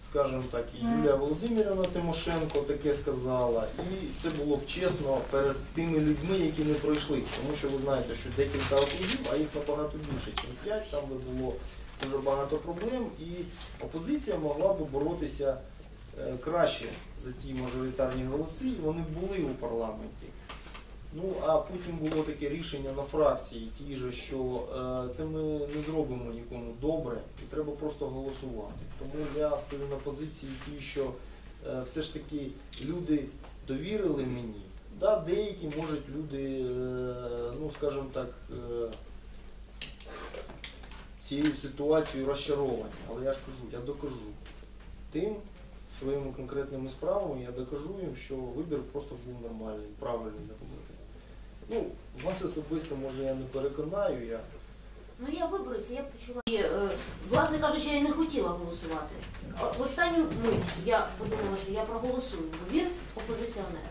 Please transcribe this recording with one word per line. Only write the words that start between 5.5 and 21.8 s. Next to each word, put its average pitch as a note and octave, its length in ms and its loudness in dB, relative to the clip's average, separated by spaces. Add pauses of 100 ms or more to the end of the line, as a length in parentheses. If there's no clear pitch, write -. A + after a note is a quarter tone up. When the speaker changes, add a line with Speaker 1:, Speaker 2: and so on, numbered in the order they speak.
Speaker 1:
тими E3 260 4
людьми, D3+ 380 6
які D#3 260 4
не D3+ 100 6
пройшли, D3 480 4 (200)
тому D3 160 0
що C#3 120 0
ви C3+ 100 2
знаєте, B2 360 2
що - 220 -4
декілька C#3 380 4
округів, F#3 580 4
а - 20 4
їх D3+ 200 4
набагато D3+ 420 0
більше, C#3+ 320 -2
ніж B2 340 -4
п'ять, G#3+ 280 -2
там C#3+ 180 0
би C3+ 60 -4
було B2+ 380 -2 (500)
дуже C3+ 140 0
багато C#3 400 2
проблем, G3+ 480 -2 (140)
і D#3+ 60 -6 (580)
опозиція F3+ 540 0
могла D#3 360 4
б F#3+ 40 4 (140)
боротися, C#3+ 680 2 (600)
е, C3 140 -2 (100)
краще D#3+ 420 4 (320)
за B2+ 140 -6
ті C3 220 -8
мажоритарні B2+ 720 0
голоси, D#3+ 420 -2
і - 160 0
вони D#3+ 200 2 (180)
були F#3+ 220 0
у C3 100 0
парламенті. A2+ 760 -4 (880)
Ну, F#3+ 240 -2
а D#3 160 6
потім F3 400 0